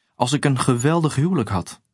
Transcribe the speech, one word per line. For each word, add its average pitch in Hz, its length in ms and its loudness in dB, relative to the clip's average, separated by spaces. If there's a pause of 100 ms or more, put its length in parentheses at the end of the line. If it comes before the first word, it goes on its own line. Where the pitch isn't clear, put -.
(160)
Als 123 180 -2
ik 143 120 0
een 135 140 2
geweldig 147 560 0
huwelijk 147 340 0
had. 90 320 -6 (120)